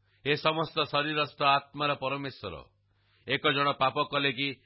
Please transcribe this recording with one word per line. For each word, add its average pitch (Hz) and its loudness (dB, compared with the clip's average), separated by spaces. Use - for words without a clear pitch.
ହେ 143 2
ସମସ୍ତ 156 -2
ଶରୀରସ୍ଥ 147 -2
ଆତ୍ମାର 143 2
ପରମେଶ୍ୱର, 131 -6
ଏକ 135 0
ଜଣ 143 2
ପାପ 131 2
କଲେ 139 0
କି 135 -2